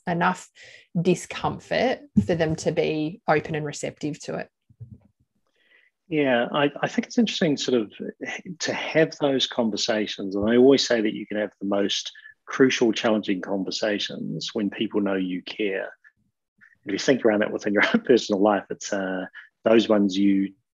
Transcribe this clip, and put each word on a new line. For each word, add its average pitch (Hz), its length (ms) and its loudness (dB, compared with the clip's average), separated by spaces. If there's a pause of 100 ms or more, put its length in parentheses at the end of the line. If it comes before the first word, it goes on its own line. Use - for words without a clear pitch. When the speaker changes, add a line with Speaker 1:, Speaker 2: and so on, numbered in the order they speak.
Speaker 1:
enough 175 420 0 (520)
discomfort 170 1000 -2 (260)
for 180 80 0
them 160 220 0
to 165 160 -2
be 156 560 -2
open 156 260 0
and 151 100 -6
receptive 147 580 -8
to - 140 -8
it. - 120 -10 (1600)
Speaker 2:
Yeah, 135 440 2
I, 147 180 2 (120)
I 143 60 -2
think - 180 -4
it's - 120 -2
interesting 180 380 2
sort 123 240 0
of 101 120 -6 (680)
to - 120 -4
have 156 480 0
those 135 260 2
conversations. 107 880 -2
And 101 160 0
I 120 60 4
always 127 300 8
say 117 140 2
that 104 140 0
you 104 120 -8
can 104 120 -6
have 104 120 -4 (100)
the 98 60 -6
most 101 460 -2 (340)
crucial, 127 460 2
challenging 104 480 0
conversations 98 1120 -6
when 104 180 -2
people 104 300 -2
know 98 140 0
you 92 280 -4
care. 101 460 -4 (960)
If - 80 -8
you - 60 -4
think 127 260 0
around 107 160 4
that - 120 0
within 110 200 -4
your 101 160 2
<laughs> - 60 -2
own 226 80 2
personal 107 380 2
life, 101 300 4
it's, - 220 -8
uh, 92 340 -4 (380)
those 113 240 6
ones 101 280 4
you 98 360 2 (240)